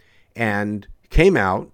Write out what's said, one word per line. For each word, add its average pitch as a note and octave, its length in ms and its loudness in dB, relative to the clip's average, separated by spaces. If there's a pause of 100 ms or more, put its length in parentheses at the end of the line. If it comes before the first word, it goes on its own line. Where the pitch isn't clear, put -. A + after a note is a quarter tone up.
(340)
and G#2 540 -4 (220)
came F3 260 4
out, G2 380 -2